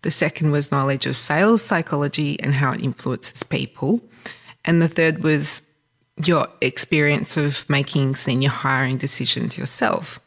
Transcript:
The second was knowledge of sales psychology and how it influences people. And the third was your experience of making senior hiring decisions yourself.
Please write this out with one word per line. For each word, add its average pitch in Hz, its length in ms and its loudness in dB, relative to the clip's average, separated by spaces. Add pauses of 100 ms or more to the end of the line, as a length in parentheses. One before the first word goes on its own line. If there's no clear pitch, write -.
The 160 100 -2
second 151 400 0
was 147 180 0
knowledge 135 360 0
of 131 100 -4
sales 208 460 4
psychology 147 760 0
and 139 160 0
how 131 180 2
it - 100 -4
influences - 600 -6
people. 139 580 -2 (640)
And 165 160 4
the 165 80 4
third 160 360 2
was 151 380 0 (640)
your 165 240 2 (140)
experience 147 760 0
of 147 320 -2
making 139 480 0
senior 135 320 0
hiring 131 480 0
decisions 127 640 -2
yourself. - 680 -2